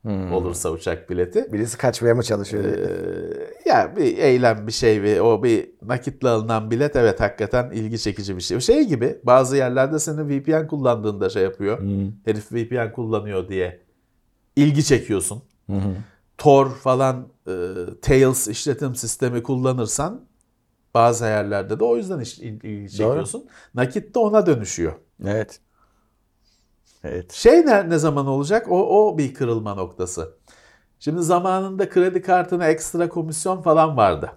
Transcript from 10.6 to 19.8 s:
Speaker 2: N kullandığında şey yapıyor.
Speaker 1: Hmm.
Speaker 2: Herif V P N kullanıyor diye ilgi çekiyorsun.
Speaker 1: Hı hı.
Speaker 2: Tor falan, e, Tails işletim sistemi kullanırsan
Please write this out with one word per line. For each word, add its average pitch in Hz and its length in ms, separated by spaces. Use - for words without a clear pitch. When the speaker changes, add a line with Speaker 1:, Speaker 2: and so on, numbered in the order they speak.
Speaker 2:
N 151 40
kullandığında 110 600
şey 98 140
yapıyor. 98 380
Speaker 1:
Hmm. 98 300
Speaker 2:
Herif 107 280
V 117 160
P 120 180
N 107 60
kullanıyor 104 560
diye 92 320
ilgi 147 280
çekiyorsun. 107 580
Speaker 1:
Hı 98 100
hı. 98 180
Speaker 2:
Tor 139 320
falan, 131 580
e, 90 60
Tails 131 460
işletim 127 460
sistemi 120 480
kullanırsan 131 840